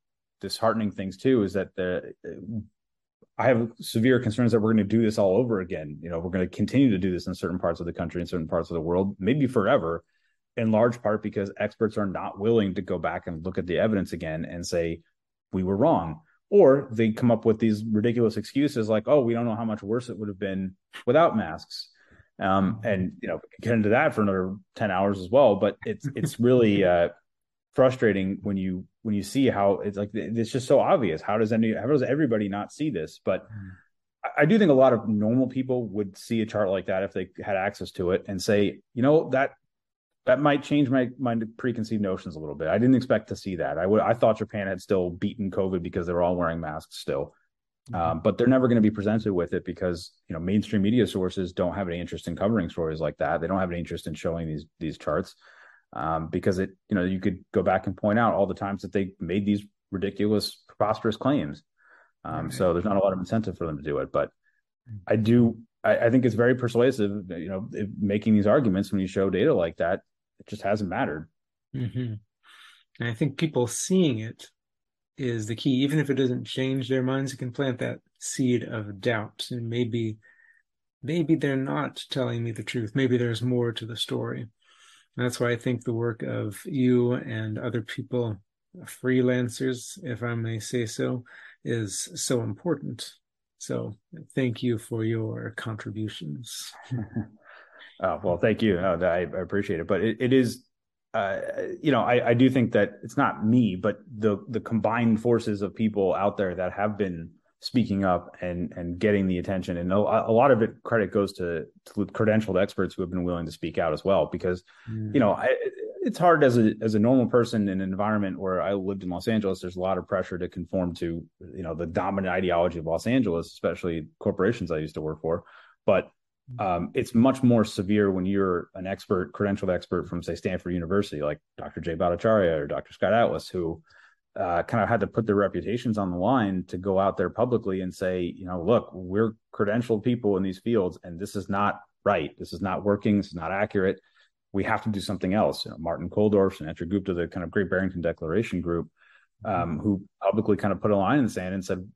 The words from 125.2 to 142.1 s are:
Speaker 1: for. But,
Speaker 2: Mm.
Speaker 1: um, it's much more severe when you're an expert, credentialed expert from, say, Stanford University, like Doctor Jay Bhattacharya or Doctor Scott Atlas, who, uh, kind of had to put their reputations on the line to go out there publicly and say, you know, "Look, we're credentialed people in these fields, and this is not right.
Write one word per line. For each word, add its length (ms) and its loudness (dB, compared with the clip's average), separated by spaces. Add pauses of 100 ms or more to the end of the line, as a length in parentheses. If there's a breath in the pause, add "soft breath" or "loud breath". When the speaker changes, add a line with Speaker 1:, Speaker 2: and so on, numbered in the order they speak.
Speaker 1:
for. 240 -4 (400 loud breath)
But, 260 2 (460)
Speaker 2:
Mm. 80 -6
Speaker 1:
um, 300 -2
it's 200 -4
much 300 4
more 200 6
severe 460 2
when 160 -2
you're 480 0
an 100 -12
expert, 480 -2
credentialed 400 0
expert 360 -4
from, 120 -6
say, 140 -6
Stanford 380 -6
University, 500 -2
like 160 -4 (180)
Doctor 240 -12
Jay 140 -4
Bhattacharya 640 2
or 80 -4
Doctor 260 -8
Scott 200 0
Atlas, 360 2
who, 320 -6 (540 soft breath)
uh, 300 -2
kind 180 0
of 60 2
had 100 2
to 80 -2
put 200 -2
their 100 2
reputations 600 -2
on 140 -2
the 60 -4
line 500 0
to 100 -8
go 220 0
out 180 2
there 140 0
publicly 520 -2
and 120 -6
say, 280 -2
you 240 -6
know, 140 -6
"Look, 320 2
we're 420 -2 (200)
credentialed 480 0
people 360 0
in 40 0
these 160 -4
fields, 460 0
and 160 -14
this 160 -10
is 120 -8
not 320 0 (240)
right. 320 2